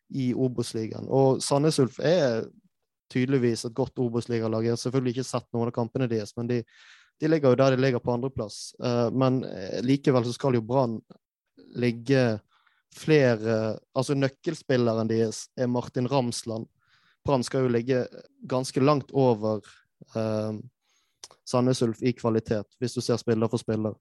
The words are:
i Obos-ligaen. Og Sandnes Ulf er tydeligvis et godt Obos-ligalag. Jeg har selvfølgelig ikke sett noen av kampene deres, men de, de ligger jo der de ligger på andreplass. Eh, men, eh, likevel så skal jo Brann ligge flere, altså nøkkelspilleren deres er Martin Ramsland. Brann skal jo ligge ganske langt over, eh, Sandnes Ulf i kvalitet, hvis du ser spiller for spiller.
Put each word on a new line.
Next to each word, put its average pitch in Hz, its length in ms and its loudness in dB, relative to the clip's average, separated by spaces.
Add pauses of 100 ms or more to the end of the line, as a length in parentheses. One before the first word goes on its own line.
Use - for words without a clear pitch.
(100)
i 127 240 -2
Obos-ligaen. 120 720 -4
Og 135 320 4
Sandnes 147 380 0
Ulf 127 240 0
er 139 400 2 (640)
tydeligvis 127 560 0
et 117 140 -8
godt 131 240 -4
Obos-ligalag. 113 640 -2
Jeg 117 80 0
har 117 80 -8
selvfølgelig 127 320 -2
ikke 123 160 -6
sett - 240 -6
noen 117 160 -2
av - 80 -8
kampene 123 320 -2
deres, 107 260 -4
men 120 140 -6
de, 120 100 0 (580)
de 156 120 -2
ligger 143 240 6
jo 127 80 4
der 135 140 6
de 123 40 0
ligger 127 240 2
på 123 80 0
andreplass. 120 720 -6
Eh, 120 280 2
men, 131 340 2
eh, 92 360 -8
likevel 127 480 2
så 120 80 -4
skal 127 220 0
jo 110 100 -4
Brann 120 320 0 (800)
ligge 120 600 2 (580)
flere, 113 800 2 (180)
altså 131 220 0
nøkkelspilleren 123 880 0
deres 113 380 0 (100)
er 127 140 -2
Martin 123 400 -2
Ramsland. 120 580 -2 (560)
Brann 131 220 0
skal 131 180 0
jo 123 80 2
ligge 120 340 0 (380)
ganske 131 400 -2
langt 143 320 2
over, 110 460 2 (520)
eh, 110 440 -4 (920)
Sandnes 127 320 2
Ulf 113 240 -2
i 127 80 2
kvalitet, 110 640 -2
hvis 120 160 -6
du 123 80 -4
ser 120 160 0
spiller 113 320 0
for - 80 -2
spiller. 110 440 -4